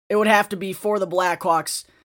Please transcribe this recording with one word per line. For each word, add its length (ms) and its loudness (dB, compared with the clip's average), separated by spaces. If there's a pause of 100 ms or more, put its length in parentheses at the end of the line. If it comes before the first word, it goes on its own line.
it 80 -2
would 120 2
have 200 4
to 80 -8
be 160 -6
for 260 -2
the 80 -2
Blackhawks 800 0 (220)